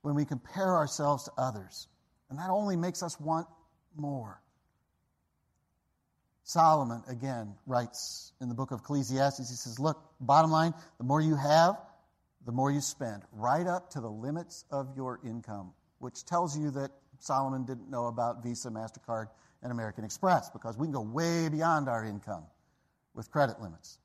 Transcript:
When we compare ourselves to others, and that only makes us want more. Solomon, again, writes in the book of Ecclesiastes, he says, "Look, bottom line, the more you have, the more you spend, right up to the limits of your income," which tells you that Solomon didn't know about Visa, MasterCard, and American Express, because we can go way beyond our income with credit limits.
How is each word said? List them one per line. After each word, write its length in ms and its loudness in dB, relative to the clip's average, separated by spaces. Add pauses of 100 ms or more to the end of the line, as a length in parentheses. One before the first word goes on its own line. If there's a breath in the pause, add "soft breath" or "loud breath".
When 100 0
we 120 2
compare 500 0
ourselves 480 2
to 160 -12
others, 480 -6 (420)
and 80 -10
that 140 -4
only 240 2
makes 260 -2
us 180 -8
want 280 -2 (480)
more. 440 -8 (2000)
Solomon, 640 6
again, 480 -6 (100)
writes 680 -2 (100)
in 60 -4
the 80 -4
book 160 -4
of 100 -6
Ecclesiastes, 680 0
he 60 -10
says, 240 -10
"Look, 200 0 (200)
bottom 320 6
line, 220 4 (260 loud breath)
the 40 -8
more 180 4
you 140 6
have, 460 6 (640)
the 60 -6
more 200 2
you 100 0
spend, 500 -8
right 340 2
up 260 -2
to 100 -8
the 80 -6
limits 600 -8
of 240 -6
your 280 -6
income," 500 -10 (240)
which 280 -12
tells 320 0
you 140 -2
that 200 -6 (260)
Solomon 480 -2
didn't 240 -10
know 160 -2
about 380 -2
Visa, 260 -6
MasterCard, 580 -8 (340 soft breath)
and 120 -6
American 320 -6
Express, 440 2
because 280 -10
we 100 -2
can 60 -4
go 80 -2
way 480 0
beyond 400 2
our 160 0
income 400 -8 (680)
with 160 -10
credit 320 2
limits. 440 -14